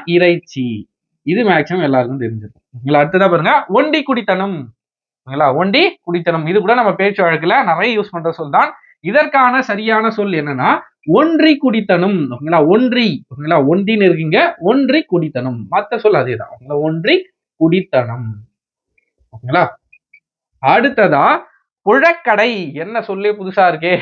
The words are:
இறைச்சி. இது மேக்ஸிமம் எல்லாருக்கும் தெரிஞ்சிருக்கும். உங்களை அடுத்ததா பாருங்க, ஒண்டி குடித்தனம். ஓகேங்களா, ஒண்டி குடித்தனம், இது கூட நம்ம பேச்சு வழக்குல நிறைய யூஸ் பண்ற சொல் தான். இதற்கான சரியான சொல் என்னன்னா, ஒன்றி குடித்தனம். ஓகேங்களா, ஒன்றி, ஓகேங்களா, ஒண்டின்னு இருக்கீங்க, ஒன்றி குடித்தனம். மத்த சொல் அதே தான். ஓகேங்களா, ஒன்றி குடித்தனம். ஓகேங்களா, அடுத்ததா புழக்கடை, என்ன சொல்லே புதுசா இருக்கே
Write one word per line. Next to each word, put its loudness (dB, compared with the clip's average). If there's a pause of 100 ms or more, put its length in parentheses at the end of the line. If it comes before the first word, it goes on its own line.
இறைச்சி. 0 (600)
இது 0
மேக்ஸிமம் 0
எல்லாருக்கும் -2
தெரிஞ்சிருக்கும். -10
உங்களை -2
அடுத்ததா 2
பாருங்க, 2 (140)
ஒண்டி 0
குடித்தனம். -2 (680)
ஓகேங்களா, 0
ஒண்டி 0 (200)
குடித்தனம், -2
இது 2
கூட 2
நம்ம 2
பேச்சு -2
வழக்குல 2
நிறைய 0
யூஸ் -6
பண்ற -4
சொல் -8
தான். 2 (280)
இதற்கான 0
சரியான -2
சொல் -4
என்னன்னா, -2 (400)
ஒன்றி 4
குடித்தனம். 0 (120)
ஓகேங்களா, 0
ஒன்றி, 2 (180)
ஓகேங்களா, -2 (100)
ஒண்டின்னு 2
இருக்கீங்க, 0 (200)
ஒன்றி 2
குடித்தனம். -4 (120)
மத்த -4
சொல் 2
அதே 0
தான். -10
ஓகேங்களா, -8
ஒன்றி 0 (440)
குடித்தனம். -2 (1040)
ஓகேங்களா, 0 (1000)
அடுத்ததா 2 (580)
புழக்கடை, 2 (240)
என்ன -8
சொல்லே -4
புதுசா -2
இருக்கே 0 (100)